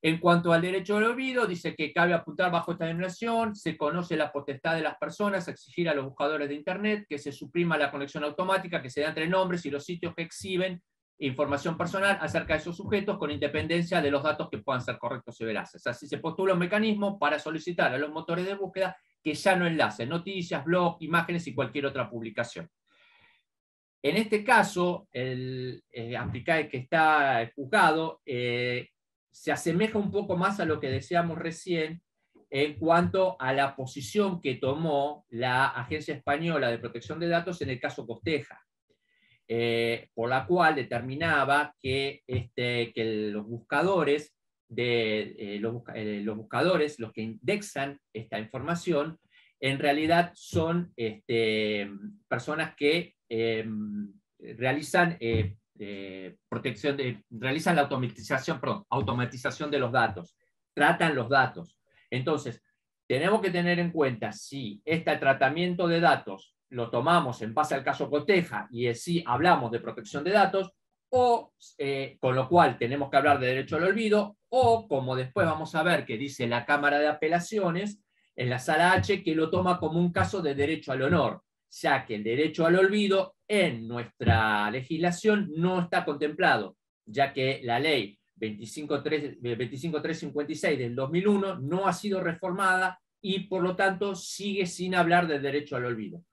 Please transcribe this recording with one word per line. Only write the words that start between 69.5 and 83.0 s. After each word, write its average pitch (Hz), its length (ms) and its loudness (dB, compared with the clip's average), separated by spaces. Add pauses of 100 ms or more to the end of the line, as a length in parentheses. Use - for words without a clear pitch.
de 117 80 -2
protección 120 420 -8
de 175 80 -2
datos, 196 420 4 (380)
o, 247 420 2 (260)
eh, 139 420 -4
con 127 160 2
lo 131 120 0
cual 165 300 6
tenemos 139 320 -2
que 143 60 4
hablar 139 240 6
de 127 80 2
derecho 131 280 -2
al 165 80 2
olvido, 208 540 2 (120)
o 233 360 6
como 131 300 -2
después 131 300 0
vamos 156 280 -2
a 156 80 2
ver 160 240 2
que 117 100 -6
dice 131 300 -4
la 120 180 0
Cámara 143 360 4
de 151 80 4
Apelaciones, 175 880 0 (380)
en 123 120 -2
la 123 100 0
sala 165 340 4
H, 190 320 2
que 160 100 0
lo 160 160 2
toma 180 280 2
como 165 200 0
un 175 140 4
caso 190 280 0
de 143 140 0
derecho 143 380 -2
al 131 100 0
honor, 139 400 2 (280)
ya 139 360 0
que 113 80 -6
el 104 100 -6
derecho 147 400 2
al 170 120 6
olvido 196 600 4 (100)